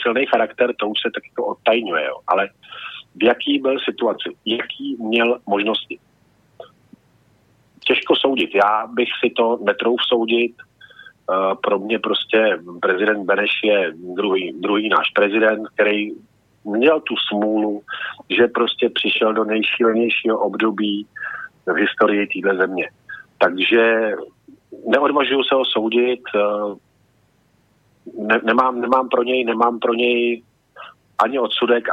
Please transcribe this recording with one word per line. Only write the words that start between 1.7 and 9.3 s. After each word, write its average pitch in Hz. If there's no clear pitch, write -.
jo. 65
Ale 98
v -
jaký 131
byl 135
situaci, 107
jaký 120
měl 117
možnosti? 101
Těžko 135
soudit. 131
Já 107
bych 120
si 117